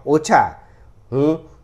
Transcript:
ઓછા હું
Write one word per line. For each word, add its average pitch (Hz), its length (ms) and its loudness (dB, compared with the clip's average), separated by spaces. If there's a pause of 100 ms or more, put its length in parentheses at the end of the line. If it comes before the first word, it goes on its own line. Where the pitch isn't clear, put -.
ઓછા 151 420 2 (640)
હું 143 220 0 (300)